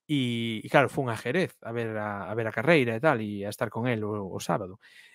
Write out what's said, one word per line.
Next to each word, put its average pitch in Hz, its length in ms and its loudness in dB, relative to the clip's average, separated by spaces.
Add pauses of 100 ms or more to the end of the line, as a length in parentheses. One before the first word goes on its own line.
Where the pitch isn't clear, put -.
e, 117 560 0
e - 80 -10
claro, 135 240 6
fun 135 160 -2
a 113 80 0
Jerez 139 480 -2
a 110 80 -8
ver 113 240 -4
a, 104 320 -4
a 104 80 -4
ver 113 80 0
a 110 80 0
carreira 127 400 4
e 113 80 -2
tal, 131 240 2
e 101 240 -4
a 101 80 -4
estar 117 160 -4
con 117 160 -2
el 110 160 0
o, 104 320 -4
o 101 80 -6
sábado. 101 400 -4 (320)